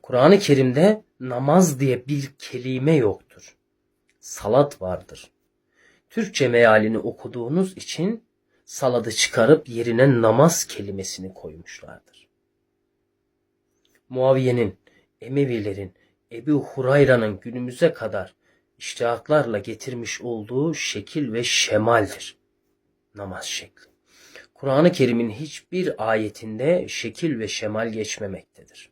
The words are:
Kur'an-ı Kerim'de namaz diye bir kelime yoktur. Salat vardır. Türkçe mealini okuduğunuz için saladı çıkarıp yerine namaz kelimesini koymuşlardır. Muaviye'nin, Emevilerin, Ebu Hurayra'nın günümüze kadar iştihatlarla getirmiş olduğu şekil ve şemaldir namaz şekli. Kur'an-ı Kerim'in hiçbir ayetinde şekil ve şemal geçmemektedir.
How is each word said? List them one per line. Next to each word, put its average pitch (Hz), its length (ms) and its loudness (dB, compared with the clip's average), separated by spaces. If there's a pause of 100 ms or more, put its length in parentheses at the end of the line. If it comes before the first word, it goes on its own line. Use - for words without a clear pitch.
Kur'an-ı 139 380 6
Kerim'de 147 640 4 (160)
namaz 135 600 2
diye 131 280 -2
bir 139 320 -6
kelime 131 560 -2
yoktur. - 640 -4 (600)
Salat 135 640 0
vardır. - 500 -10 (800)
Türkçe 185 380 -2
mealini 110 500 6
okuduğunuz 131 800 -4
için 214 460 -6 (420)
saladı 120 460 -2
çıkarıp 131 580 2
yerine 117 520 2
namaz 127 440 4
kelimesini 95 680 -12
koymuşlardır. - 920 -20 (1800)
Muaviye'nin, 127 680 2 (440)
Emevilerin, 110 720 -4 (380)
Ebu 135 320 -2
Hurayra'nın 127 760 2
günümüze 123 540 -2
kadar 98 420 -10 (420)
iştihatlarla 117 840 -2
getirmiş 113 640 -10
olduğu 120 520 -4
şekil 120 600 -6
ve 120 100 -4
şemaldir 110 960 0 (800)
namaz 101 280 -12
şekli. - 360 -12 (720)
Kur'an-ı 139 380 4
Kerim'in 117 380 0
hiçbir 147 800 -6
ayetinde 110 800 -2
şekil 120 520 -6
ve 107 80 -6
şemal 110 440 -6
geçmemektedir. - 1000 -10